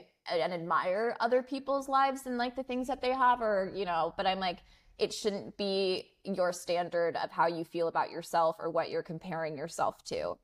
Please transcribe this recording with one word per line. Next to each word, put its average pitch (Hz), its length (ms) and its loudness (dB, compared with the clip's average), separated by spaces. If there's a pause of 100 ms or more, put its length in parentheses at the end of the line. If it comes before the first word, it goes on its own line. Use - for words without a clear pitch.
(280)
and 170 240 0
admire 180 680 0
other 247 220 2
people's 277 460 -4
lives 269 380 2
and, 247 120 -4
like, 247 180 -2
the 262 80 -4
things 254 240 -4
that 269 120 -2
they 254 120 2
have, 247 280 6
or, 196 340 2
you 190 100 -2
know, 170 320 0
but 185 100 0
I'm 190 140 2
like, 180 180 -2 (400)
it 208 160 0
shouldn't 202 420 -4
be 196 540 0 (140)
your 180 280 0
standard 170 640 0
of - 140 -2
how 170 160 4
you 170 180 0
feel 165 220 0
about 160 240 0
yourself 160 480 2
or 165 120 -4
what 160 200 0
you're 160 140 -2
comparing 160 520 -6
yourself 147 480 -4
to, 82 400 -4